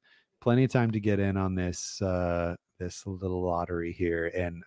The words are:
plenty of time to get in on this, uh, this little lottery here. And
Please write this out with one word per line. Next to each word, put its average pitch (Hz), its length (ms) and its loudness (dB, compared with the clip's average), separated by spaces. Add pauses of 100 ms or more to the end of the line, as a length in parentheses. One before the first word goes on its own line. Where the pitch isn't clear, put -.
(400)
plenty 123 240 6
of 123 80 2
time 117 200 4
to 110 80 0
get 101 200 2
in 98 160 2
on 95 200 0
this, 90 460 -4
uh, 87 540 0 (240)
this - 260 -8
little 92 380 -4
lottery 85 480 -2
here. 82 440 -2
And 87 320 -4